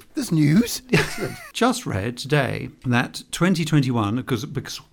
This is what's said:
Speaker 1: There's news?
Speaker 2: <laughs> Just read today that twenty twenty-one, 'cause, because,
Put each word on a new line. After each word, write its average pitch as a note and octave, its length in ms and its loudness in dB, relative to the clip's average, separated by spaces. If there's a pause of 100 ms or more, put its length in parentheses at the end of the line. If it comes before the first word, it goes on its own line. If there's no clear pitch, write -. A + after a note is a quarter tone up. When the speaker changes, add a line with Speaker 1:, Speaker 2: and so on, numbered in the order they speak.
(140)
Speaker 1:
There's C#4+ 180 -4
news? D#3 520 4 (340)
Speaker 2:
<laughs> - 360 -8
Just A#3+ 340 0
read A2+ 300 -4
today B2+ 520 -2 (160)
that A#2+ 460 0
twenty E3+ 340 2
twenty-one, B2 580 2
'cause, C3+ 220 -4
because, B2+ 340 -10 (140)